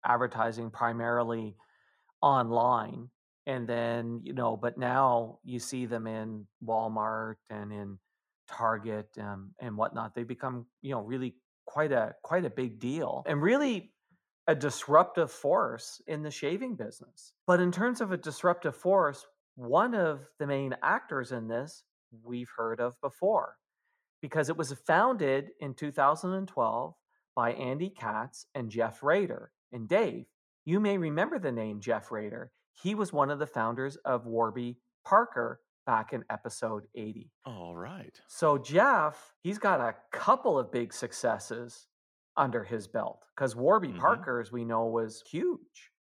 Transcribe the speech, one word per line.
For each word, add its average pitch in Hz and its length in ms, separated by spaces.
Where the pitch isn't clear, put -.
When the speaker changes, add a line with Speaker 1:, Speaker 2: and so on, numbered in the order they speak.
Speaker 1:
advertising 117 640
primarily 117 840
online, 120 880
and 127 220
then, 117 560
you - 100
know, 117 220
but 120 220
now 123 680
you 123 160
see 127 260
them 113 200
in 110 420
Walmart 110 720
and 104 220
in 101 260
Target, 110 680
um, 101 420
and 110 160
whatnot. 110 380
They've 120 140
become, 123 380
you 139 120
know, 113 80
really 123 340
quite 147 240
a, 127 300
quite 175 240
a 127 40
big 113 300
deal 135 460
and 151 160
really 240 500
a 160 80
disruptive 147 760
force 143 760
in 151 160
the 151 80
shaving 202 440
business. - 600
But 180 140
in 180 100
terms 226 300
of 214 100
a 180 60
disruptive 160 580
force, 180 520
one 160 400
of 156 320
the 151 80
main 139 360
actors 151 500
in 113 140
this 120 380
we've 120 320
heard 113 240
of 123 220
before, 156 540
because 147 260
it 156 80
was 147 160
founded 156 640
in 139 140
two 147 180
thousand 156 400
and 190 160
twelve 123 460
by 120 160
Andy 143 380
Katz 117 640
and 117 160
Jeff 113 320
Rader. 165 500
And 117 160
Dave, 175 380
you 175 160
may 202 160
remember 180 420
the 160 140
name 110 280
Jeff 107 300
Rader. 117 400
He 196 120
was 208 180
one 143 180
of 147 80
the 147 80
founders 123 580
of 123 220
Warby 117 520
Parker 190 560
back 113 240
in 120 180
episode 110 640
eighty. 107 380
Speaker 2:
All 87 300
right. 101 540
Speaker 1:
So 147 300
Jeff, 156 800
he's 202 180
got 185 220
a 113 160
couple 226 460
of 123 120
big 120 220
successes 117 960
under 123 260
his 107 240
belt, - 380
'cause 123 220
Warby 170 320
Speaker 2:
Mm-hmm. 107 100
Speaker 1:
Parker, 139 400
as 113 140
we 120 120
know, 117 220
was 113 360
huge - 680